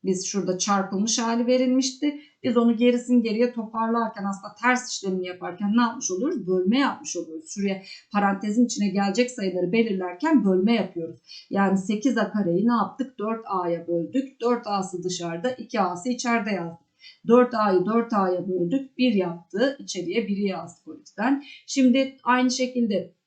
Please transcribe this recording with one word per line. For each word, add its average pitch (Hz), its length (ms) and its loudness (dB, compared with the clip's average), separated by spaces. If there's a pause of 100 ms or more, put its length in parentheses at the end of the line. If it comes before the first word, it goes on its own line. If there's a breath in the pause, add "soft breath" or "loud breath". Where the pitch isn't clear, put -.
biz 185 220 0
şurada 180 320 -2
çarpılmış 202 600 0
hali 233 280 0
verilmişti. 262 720 0 (220 loud breath)
Biz 240 140 0
onu 233 200 4
gerisin 240 460 4
geriye 226 300 0
toparlarken 226 720 -4
aslında 196 380 -8
ters 240 300 0
işlemini 185 360 -4
yaparken 180 500 -6
ne 247 40 4
yapmış 233 300 -2
oluyoruz? 214 360 -4
Bölme 185 320 2
yapmış - 380 -2
oluyoruz. 160 320 -10
Şuraya 196 320 -4 (300 loud breath)
parantezin 208 540 2
içine 208 240 0
gelecek 202 420 0
sayıları 180 400 -2
belirlerken 214 760 2
bölme 190 280 4
yapıyoruz. 175 460 -4 (300 loud breath)
Yani 196 280 2
sekiz 220 400 0
a 202 140 0
kareyi 196 360 2
ne 240 60 4
yaptık? - 460 -4
Dört 220 280 -4
a'ya 170 400 -2
böldük. 170 540 -4
Dört 233 260 0
a'sı 185 360 -4
dışarıda, 170 480 -4
iki 226 300 -4
a'sı 180 280 -2
içeride 233 420 -2
yazdık. 170 360 -6 (400 loud breath)
Dört 240 260 6
a'yı 196 320 2
dört 226 280 0
a'ya 180 340 0
böldük. 180 500 -2
Bir 247 160 4
yaptı. 190 680 -2
İçeriye 190 480 -4
biri 202 160 -2
yazdık - 440 -6
o 156 80 -14
yüzden. 269 480 -2 (240 loud breath)
Şimdi 269 560 4
aynı 254 280 2
şekilde 233 640 -2 (100)